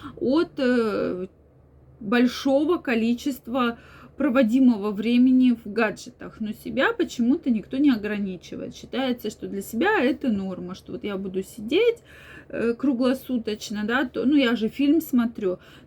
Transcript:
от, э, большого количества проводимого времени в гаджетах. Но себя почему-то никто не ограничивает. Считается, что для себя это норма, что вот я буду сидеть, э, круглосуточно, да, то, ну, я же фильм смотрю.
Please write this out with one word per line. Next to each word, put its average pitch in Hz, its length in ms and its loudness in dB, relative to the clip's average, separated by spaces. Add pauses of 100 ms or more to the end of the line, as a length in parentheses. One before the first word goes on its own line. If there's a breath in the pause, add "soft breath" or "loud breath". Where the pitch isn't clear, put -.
(200 loud breath)
от, 311 380 0
э, 220 720 0 (720)
большого 269 800 2
количества 240 1000 -2 (400 loud breath)
проводимого 240 720 4
времени 240 720 4
в 208 80 -12
гаджетах. - 680 -4
Но 214 120 -6
себя 247 400 -2
почему-то 277 580 0
никто 226 280 -2
не 285 140 4
ограничивает. 202 840 -6
Считается, 240 540 -4
что 202 180 -10
для 196 140 -8
себя 339 400 0
это 262 280 0
норма, 185 460 -4
что - 180 -18
вот 185 100 -10
я 202 140 -6
буду 190 260 -6
сидеть, 359 540 0 (540 loud breath)
э, 233 220 -2
круглосуточно, 240 1120 -2
да, 247 200 0
то, 214 200 -4
ну, 285 100 4
я 247 200 4
же 214 140 0
фильм 294 320 2
смотрю. 226 580 -2 (280 loud breath)